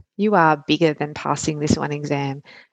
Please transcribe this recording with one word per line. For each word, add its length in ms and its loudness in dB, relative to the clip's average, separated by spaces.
You 160 2
are 340 4
bigger 260 2
than 200 -6
passing 460 -4
this 180 2
one 140 -4
exam. 500 -4